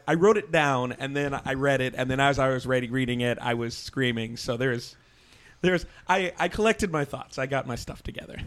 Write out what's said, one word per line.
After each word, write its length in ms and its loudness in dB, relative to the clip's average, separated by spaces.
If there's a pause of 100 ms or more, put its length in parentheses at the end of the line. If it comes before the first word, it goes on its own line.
I 80 2
wrote 220 6
it 160 -4
down, 400 2
and 240 -6
then 180 -2
I 200 -4
read 260 2
it, 160 -2
and 140 -2
then 100 2
as 180 4
I 100 4
was 180 0
ready, 240 0
reading 300 0
it, 200 0
I 140 0
was 220 -4
screaming. 600 -2
So 200 -4
there's, 380 -2 (680)
there's, 260 2 (220)
I, 300 2
I 100 2
collected 440 2
my 120 0
thoughts. 340 -10
I 80 -2
got 200 -2
my 80 -4
stuff 280 -12
together. 440 -12